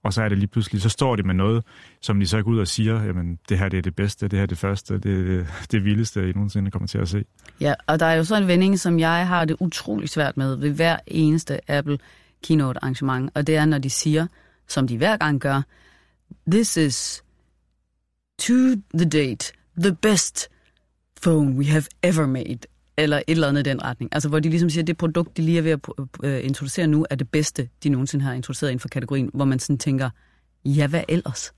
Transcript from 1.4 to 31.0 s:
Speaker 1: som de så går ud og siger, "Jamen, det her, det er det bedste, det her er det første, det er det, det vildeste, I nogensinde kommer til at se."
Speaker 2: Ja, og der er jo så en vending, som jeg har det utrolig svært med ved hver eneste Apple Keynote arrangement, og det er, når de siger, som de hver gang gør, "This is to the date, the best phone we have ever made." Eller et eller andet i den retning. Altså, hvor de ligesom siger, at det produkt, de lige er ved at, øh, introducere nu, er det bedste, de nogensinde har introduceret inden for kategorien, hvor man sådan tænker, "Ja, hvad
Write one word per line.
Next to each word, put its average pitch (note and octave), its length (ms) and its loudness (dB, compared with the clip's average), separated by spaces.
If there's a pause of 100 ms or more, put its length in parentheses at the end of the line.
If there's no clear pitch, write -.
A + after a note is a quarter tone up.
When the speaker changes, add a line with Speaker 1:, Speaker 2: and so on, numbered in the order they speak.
Speaker 1:
som G2+ 180 0
de F#2+ 80 2
så G#2+ 140 2
går G#2+ 100 0
ud A2+ 80 2
og F#2 80 0
siger, A2 360 0
"Jamen, F2 360 -4 (100)
det F#2+ 100 2
her, G2 100 0
det F#2+ 80 -2
er F2+ 40 0
det F2 140 -4
bedste, G2+ 320 -2
det G2 120 -2
her G2 40 2
er F#2+ 40 0
det E2+ 100 -4
første, G2 420 -4
det F#2+ 200 -2
er F#2 40 -2
det, F2+ 240 -2 (240)
det G2+ 140 0
vildeste, G#2 440 0
I F2+ 40 -4
nogensinde G2+ 380 -2
kommer G2 160 -6
til - 100 -6
at F#2 120 -2
se." G2+ 140 -2 (380)
Speaker 2:
Ja, C#3+ 120 0 (140)
og D#3 120 2
der E3 60 2
er E3 80 4
jo D#3+ 100 2
så G3 120 0
en G3 120 2
vending, F#3 320 4
som E3+ 200 2
jeg E3+ 280 2
har F3 180 2
det D#3+ 140 -2
utrolig - 500 -4
svært C#3+ 280 -2
med C3+ 180 -2
ved C#3+ 160 -2
hver E3 260 0 (100)
eneste D#3 640 0
Apple C#3+ 260 0 (460)
Keynote C#3 400 2
arrangement, C3 520 -2
og C#3+ 120 0
det D#3 80 4
er, D3+ 100 4
når D3+ 120 4
de C3+ 120 -2
siger, D#3 380 0 (400)
som C3 200 0
de A#2 100 -4
hver G3+ 200 2
gang D3+ 240 0
gør, C#3 200 0 (920)
"This G#3+ 260 2
is - 460 -2 (1160)
to - 140 0 (440)
the E3 120 4
date, C#3+ 440 -2 (280)
the F#3 200 2
best - 480 0 (720)
phone D3 340 4
we C#3+ 100 0
have D3+ 180 4 (200)
ever D#3+ 220 4
made." C3 340 -4 (380)
Eller D3 200 2
et - 100 -2
eller D#3+ 200 2
andet C#3 200 2
i - 20 0
den C3 140 -2
retning. B2 300 -6
Altså, D3 160 0
hvor D#3 100 2
de D#3+ 100 0
ligesom E3 200 2
siger, D#3+ 140 -2
at D#3 40 -2
det E3+ 100 -2
produkt, E3 400 -2
de F3 40 -2
lige E3 160 2
er E3 40 2
ved D#3+ 100 0
at, D3 80 0 (440)
øh, C3 220 -2
introducere C#3 420 -2
nu, D3+ 220 4
er C#3 60 -2
det B2+ 140 -6
bedste, D3+ 400 -2 (140)
de D3+ 60 2
nogensinde C3+ 360 0
har B2+ 80 -2
introduceret B2+ 380 -4
inden B2+ 80 -4
for - 100 -10
kategorien, C3 440 -4
hvor C3+ 120 0
man C3 140 2
sådan C#3 180 -2
tænker, C3+ 320 -2 (560)
"Ja, C#3+ 220 2
hvad D#3 220 0